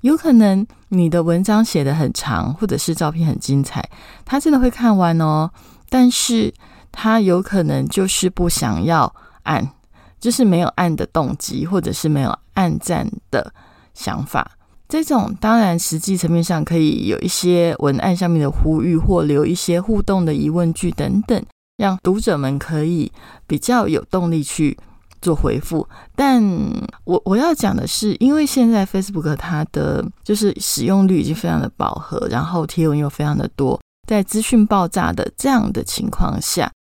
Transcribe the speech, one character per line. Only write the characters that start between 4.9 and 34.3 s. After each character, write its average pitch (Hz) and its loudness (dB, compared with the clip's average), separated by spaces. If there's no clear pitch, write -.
完 170 2
哦， 156 0
但 254 6
是 226 0
他 220 0
有 185 2
可 190 0
能 139 0
就 190 0
是 185 0
不 175 -2
想 104 -2
要 160 2
按。 135 -2
就 233 0
是 240 2
没 175 4
有 170 0
按 175 0
的 - -4
动 135 -2
机， 147 -6
或 185 0
者 - -4
是 - -2
没 143 2
有 - -2
按 165 0
赞 - -4
的 - -2
想 - -6
法。 - -4
这 311 -2
种 247 0
当 220 2
然 180 2
实 160 -4
际 190 -2
层 170 -2
面 170 2
上 160 -2
可 170 0
以 151 2
有 107 -2
一 180 -4
些 175 2
文 139 0
案 180 0
上 175 0
面 165 2
的 147 0
呼 156 2
吁， 165 2
或 170 2
留 147 2
一 175 0
些 175 0
互 202 0
动 190 0
的 156 0
疑 147 -2
问 165 0
句 175 -4
等 151 -2
等， - 0
让 190 0
读 190 2
者 170 0
们 139 -2
可 151 -4
以 165 -2
比 147 -2
较 240 0
有 156 0
动 175 0
力 160 0
去 147 -2
做 175 0
回 - 0
复。 - -4
但 269 4
我， 175 0
我 190 2
要 311 2
讲 - 0
的 170 -4
是， 202 -2
因 269 4
为 302 2
现 240 2
在 202 2
Facebook 185 -4
它 160 -4
的， 147 -2
就 208 0
是 208 0
使 - -4
用 196 4
率 180 2
已 - -2
经 151 -2
非 170 -6
常 165 0
的 - -4
饱 - -2
和， - -6
然 127 -2
后 165 -4
贴 160 0
文 147 0
又 147 -2
非 - -8
常 147 -2
的 - -2
多， 135 -2
在 208 0
资 208 -2